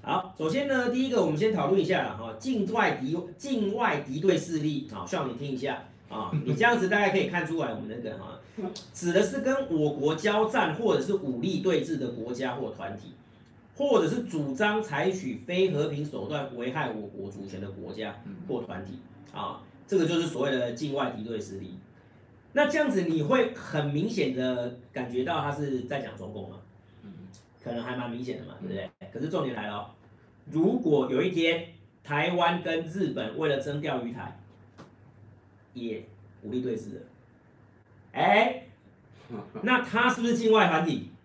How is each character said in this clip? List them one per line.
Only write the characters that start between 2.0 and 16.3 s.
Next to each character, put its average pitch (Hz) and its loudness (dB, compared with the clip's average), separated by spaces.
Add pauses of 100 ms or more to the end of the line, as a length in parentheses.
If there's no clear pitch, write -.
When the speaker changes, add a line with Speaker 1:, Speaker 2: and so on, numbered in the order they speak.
Speaker 1:
啦， - -4
哈， 113 -8
境 214 0
外 202 4
敌， 151 -2 (220)
境 220 0
外 185 2
敌 131 -6
对 180 6
势 165 -2
力， 147 -2
好， 92 -8
需 190 -4
要 143 -2
你 117 -6
听 139 -8
一 131 -4
下。 - -4 (240)
啊， - -6 (140)
你 147 2
这 - 0
样 233 8
子 185 2
大 208 4
概 196 4
可 196 4
以 156 4
看 160 -2
出 160 -2
来， 120 -4
我 104 -8
们 107 -8
那 113 -8 (120)
个 110 -8
哈， - -12 (540)
指 175 -2
的 190 8
是 262 2
跟 269 0
我 147 2
国 151 0
交 208 2
战 160 2
或 185 2
者 135 2
是 196 0
武 127 -2
力 175 0
对 - 2
峙 156 -2
的 123 -4
国 113 -6
家 127 -4
或 113 -6
团 98 -10
体， - -16 (600)
或 262 6
者 160 4
是 - 0
主 139 -2
张 214 2
采 156 0
取 - -4
非 180 2
和 147 2
平 147 -4
手 101 -6
段 - -4